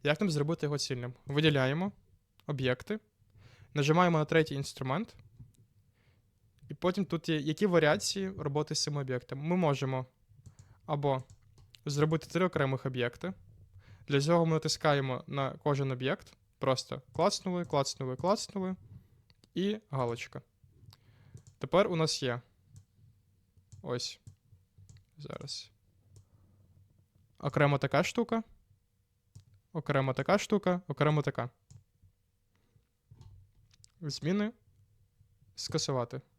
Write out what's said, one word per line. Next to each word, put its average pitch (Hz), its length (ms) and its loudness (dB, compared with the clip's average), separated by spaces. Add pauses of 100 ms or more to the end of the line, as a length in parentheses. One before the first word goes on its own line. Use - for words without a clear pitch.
Як 147 180 2
нам 202 100 2
зробити 151 360 0
його 147 120 -2
цільним? 123 360 -6 (120)
Виділяємо 147 640 2 (540)
об'єкти, 135 540 -2 (760)
нажимаємо 160 440 6
на 151 60 2
третій 160 300 2
інструмент, 139 640 -4 (1500)
і 151 60 -12
потім 185 300 0
тут - 240 -4
є, 160 80 2
які 151 300 0
варіації 175 720 4
роботи 151 360 -2
з - 80 0
цим 147 140 -2
об'єктом. 131 420 -4
Ми 160 180 0
можемо 135 500 2 (800)
або 143 360 0 (640)
зробити 156 400 0
три 180 200 0
окремих 139 400 -2
об'єкти. 123 460 -4 (760)
Для 139 120 2
цього 165 260 4
ми 160 60 2
натискаємо 143 760 0
на 139 240 -4
кожен 139 400 -2
об'єкт, 131 460 -4 (220)
просто 131 440 -2 (100)
клацнули, 180 520 0
клацнули, 139 520 -2
клацнули, 185 600 -2 (800)
і 202 240 -2 (120)
галочка. 123 520 -4 (1160)
Тепер 185 300 2
у 175 80 0
нас 160 260 0
є 123 180 -2 (1400)
ось - 380 -8 (1000)
зараз - 520 -14 (1700)
окремо 143 400 2
така 143 260 2
штука, 226 380 -2 (1300)
окремо 135 420 0
така 170 240 2
штука, 180 500 0
окремо 151 340 2
така. 123 280 -4 (2500)
Зміни 185 520 -2 (1000)
скасувати. 139 680 -4 (180)